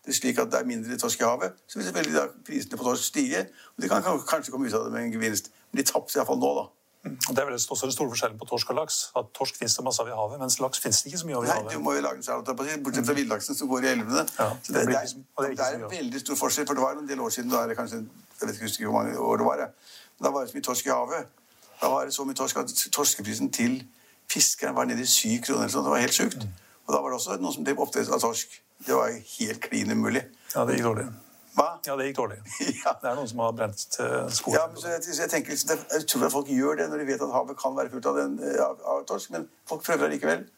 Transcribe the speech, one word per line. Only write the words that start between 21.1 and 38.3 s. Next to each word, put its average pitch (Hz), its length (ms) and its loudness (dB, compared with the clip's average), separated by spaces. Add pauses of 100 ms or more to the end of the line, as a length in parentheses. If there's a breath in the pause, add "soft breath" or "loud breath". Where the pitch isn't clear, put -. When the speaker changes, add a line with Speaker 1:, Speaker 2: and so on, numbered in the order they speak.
Speaker 1:
Da 143 80 2
var 135 160 2
det 139 80 -4
så 139 100 -2
mye 135 120 -4
torsk 131 220 0
at 123 140 -2 (200)
torskeprisen 127 600 2
til 123 320 2 (480 soft breath)
fiskeren - 440 2
var 123 100 4
nede 120 160 0
i 127 40 -2
syv - 380 4
kroner 127 240 2
eller - 80 -2
sånt. 139 100 2
Det 143 60 2
var 131 80 4
helt 123 160 4
sjukt. 196 240 2
Speaker 2:
Mm. 104 140 -6 (340 loud breath)
Speaker 1:
Og 220 60 0
da 143 80 4
var 139 80 -2
det 127 100 -2
også 190 220 -2
noen 143 120 -2
som 151 120 -6
drev 143 140 0
oppdrett - 300 0
av - 100 2
torsk. - 420 -2 (260)
Det 135 80 2
var 120 160 4
helt 110 500 -6
klin 110 300 0
umulig. 113 320 2 (320 loud breath)
Speaker 2:
Ja, 120 100 4
det 127 120 2
gikk 120 100 2
dårlig. 101 180 0 (500)
Speaker 1:
Hva? 143 120 6 (180)
Speaker 2:
Ja, 139 100 -2
det 135 120 0
gikk 139 100 -2
dårlig. 107 200 -2 (220)
Speaker 1:
<laughs> 139 240 -2
Ja. - 180 2
Speaker 2:
Det 127 100 0
er 127 40 0
noen 139 140 -4
som 120 100 -6
har 113 120 2
brent, 110 320 -4 (160)
eh, 127 300 0
skoene. - 300 2
Speaker 1:
Ja, 160 80 4
men 165 140 -10
så 175 80 -6
jeg, 165 140 -2
så 170 180 -4
jeg 160 80 0
tenker 151 240 0
liksom, - 160 0
det 160 80 6 (160)
er 156 100 4
utrolig 139 220 2
at 139 60 2
folk 139 160 0
gjør 139 300 4
det 160 120 0
når 151 80 -2
de 147 80 -2
vet 135 160 0
at 135 100 -2
havet 131 280 0
kan 135 180 0
være - 140 0
fullt 127 140 -8
av 139 120 2
den, 143 160 2 (100)